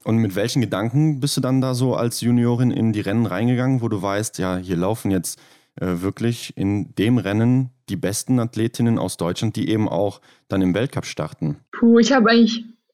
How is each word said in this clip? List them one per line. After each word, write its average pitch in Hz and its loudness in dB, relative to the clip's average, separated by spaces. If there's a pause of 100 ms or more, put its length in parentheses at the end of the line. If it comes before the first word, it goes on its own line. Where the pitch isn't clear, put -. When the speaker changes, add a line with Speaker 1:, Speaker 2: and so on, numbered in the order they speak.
Speaker 1:
Und 113 2
mit 98 0
welchen 120 0
Gedanken 123 0
bist 143 -2
du - 0
dann 131 0
da 131 0
so 123 0
als 117 -2
Juniorin 120 2
in 113 0
die 104 -2
Rennen 110 0
reingegangen, 120 0
wo 117 -2
du 104 -2
weißt, 98 -4
ja, 92 -2
hier 92 -4
laufen 98 -2
jetzt, 90 -2 (440)
äh, 87 -4 (160)
wirklich 113 -4
in 98 -4
dem 117 2
Rennen 117 2 (180)
die 98 -4
besten 113 -2
Athletinnen 117 0
aus - -4
Deutschland, 90 -2
die - -2
eben 107 0
auch 98 -2 (260)
dann 98 0
im 92 2
Weltcup 117 -2
starten? - -6 (160)
Speaker 2:
Puh, 233 6
ich 226 4
hab 240 4
eigentlich 233 4 (300)